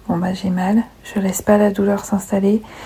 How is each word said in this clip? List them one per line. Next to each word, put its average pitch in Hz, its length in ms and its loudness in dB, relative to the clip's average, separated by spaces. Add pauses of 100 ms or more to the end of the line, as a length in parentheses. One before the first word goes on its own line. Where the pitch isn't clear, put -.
bon 175 100 0
bah 185 160 -2
j'ai 185 160 -4
mal, 190 340 2 (200)
je - 160 -4
laisse 190 220 -2
pas 208 160 4
la 208 140 4
douleur 202 340 0
s'installer 202 560 0 (240)